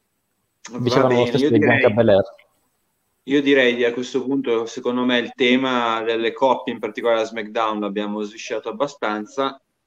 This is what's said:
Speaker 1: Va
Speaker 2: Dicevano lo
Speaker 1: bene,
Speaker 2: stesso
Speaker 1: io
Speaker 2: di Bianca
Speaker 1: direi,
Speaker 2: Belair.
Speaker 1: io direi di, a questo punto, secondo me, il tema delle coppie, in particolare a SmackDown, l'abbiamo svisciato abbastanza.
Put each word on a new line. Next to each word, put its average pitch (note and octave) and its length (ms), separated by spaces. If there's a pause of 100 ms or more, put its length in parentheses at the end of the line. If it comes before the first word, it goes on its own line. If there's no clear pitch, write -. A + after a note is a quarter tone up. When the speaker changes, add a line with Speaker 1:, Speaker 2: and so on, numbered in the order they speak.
(720)
Speaker 1:
Va A#2+ 80
Speaker 2:
Dicevano B2+ 300
lo B2+ 60
Speaker 1:
bene, A#2+ 140
Speaker 2:
stesso B2 160
Speaker 1:
io D3 60
Speaker 2:
di A2+ 80
Bianca A#2 300
Speaker 1:
direi, G#2+ 60
Speaker 2:
Belair. G#2 280 (1000)
Speaker 1:
io C#3 180
direi C3+ 320
di, A#2+ 100
a A#2+ 80
questo B2 320
punto, B2+ 400
secondo B2 400
me, B2 140
il A2 160
tema B2 680
delle A2+ 320
coppie, B2+ 400
in A#2 60
particolare A2+ 420
a A2 40
SmackDown, G#2+ 560
l'abbiamo G#2 420
svisciato A2 480
abbastanza. A2 880 (260)